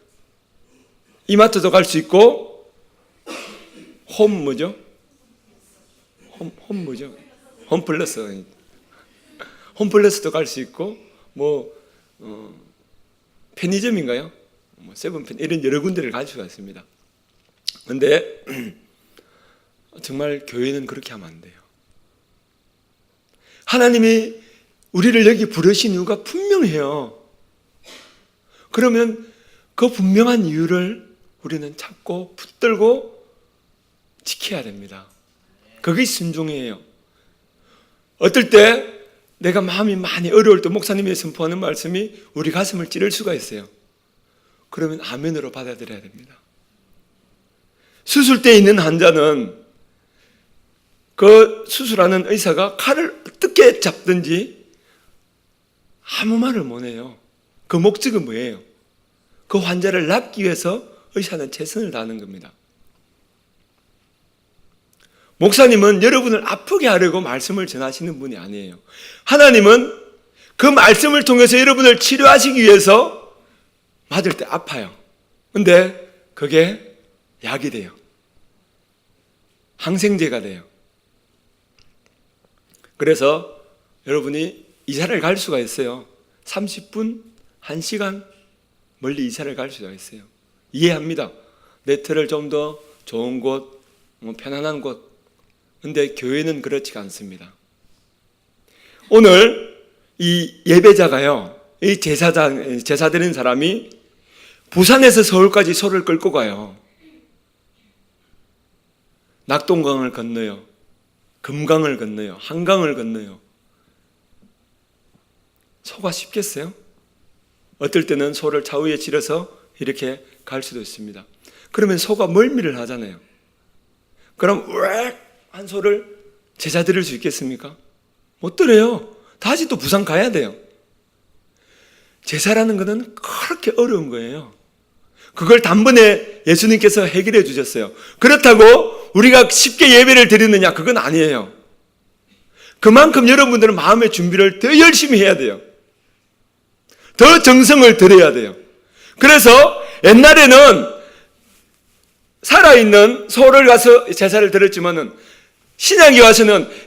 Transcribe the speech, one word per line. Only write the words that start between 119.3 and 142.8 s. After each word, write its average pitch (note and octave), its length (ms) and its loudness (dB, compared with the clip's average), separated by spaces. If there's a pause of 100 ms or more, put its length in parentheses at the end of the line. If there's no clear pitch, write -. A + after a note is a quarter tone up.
이렇게 C3 440 -12 (220)
갈 C3+ 180 -14
수도 B2 160 -18
있습니다. G#2 460 -20 (460)
그러면 G3 260 -2
소가 G3+ 300 -4
멀미를 G3 520 -2
하잖아요. A2+ 400 -16 (1160)
그럼 F#3 320 -4
우엑 A3+ 480 -8 (340)
한 G3 160 -20
소를 G3+ 500 -6 (400)
제자 D#3+ 260 -6
드릴 F3+ 200 -2
수 D3 120 -12
있겠습니까? C#3 600 -12 (640)
못 F3 160 -12
드려요. A3+ 600 0 (240)
다시 D#4 280 -6
또 A3 100 -8
부산 G3 280 -4
가야 G3 260 -4
돼요. C3 240 -8 (1700)
제사라는 A3 540 -2
것은 G#3+ 380 -8
그렇게 - 600 -10
어려운 G#3+ 340 -2
거예요. A#2 440 -14 (800)
그걸 G#3 280 4
단번에 G#3+ 840 2
예수님께서 G#3 600 2
해결해 F#3+ 380 0
주셨어요. B2+ 480 -8 (280)
그렇다고 A#3+ 920 6
우리가 B3 360 6
쉽게 B3 500 4
예배를 B3+ 280 6
드리느냐? G#3 460 4
그건 A3+ 240 -4
아니에요. C#3 540 -2 (1300)
그만큼 B3+ 480 4